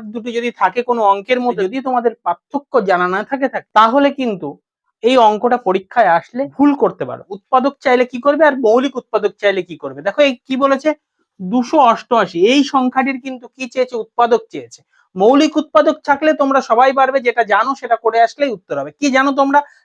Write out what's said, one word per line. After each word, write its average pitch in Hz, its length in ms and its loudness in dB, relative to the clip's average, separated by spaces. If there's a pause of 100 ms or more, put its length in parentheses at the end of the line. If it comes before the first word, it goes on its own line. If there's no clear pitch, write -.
দুটি 226 240 -10
যদি 233 200 -4
থাকে 185 320 -2
কোনো 240 200 -2
অঙ্কের 202 380 -2
মধ্যে, 202 260 -2
যদি 240 140 -6
তোমাদের 240 320 -2 (100)
পার্থক্য - 500 -8 (120)
জানা 180 220 0
না 190 160 -4
থাকে, 262 260 -4
থাকে, - 240 -10
তাহলে 247 380 4
কিন্তু 214 360 -6 (560)
এই 254 140 4
অঙ্কটা 226 400 2
পরীক্ষায় 190 520 -2
আসলে 170 380 -2
ভুল 285 280 2
করতে 190 300 -2
পারো। 123 240 -14
উৎপাদক 254 500 -2
চাইলে 247 260 0
কি 247 140 -14
করবে 294 260 0
আর 277 140 2
মৌলিক 254 360 2
উৎপাদক 208 440 -4
চাইলে 196 240 0
কি 156 140 -14
করবে? 135 240 -12
দেখো 196 200 -6
এই 277 120 2 (100)
কি 262 140 -6
বলেছে, 277 320 0 (500)
দুশো 240 440 -2
অষ্টআশি, 220 600 0
এই 269 180 4
সংখ্যাটির 262 580 -2
কিন্তু 254 260 -14
কি - 240 -14
চেয়েছে? 254 240 -4
উৎপাদক 226 540 0
চেয়েছে। 123 320 -16 (340)
মৌলিক 277 420 4
উৎপাদক 302 460 0
থাকলে 294 300 0
তোমরা 269 280 0
সবাই 254 320 2
পারবে, 269 260 0
যেটা 233 240 -2
জানো 220 320 0
সেটা 233 200 -2
করে 226 240 -2
আসলেই 254 320 0
উত্তর 175 260 -10
হবে। 143 200 -8
কি 285 140 -2
জানো 269 220 2
তোমরা? 277 260 2 (260)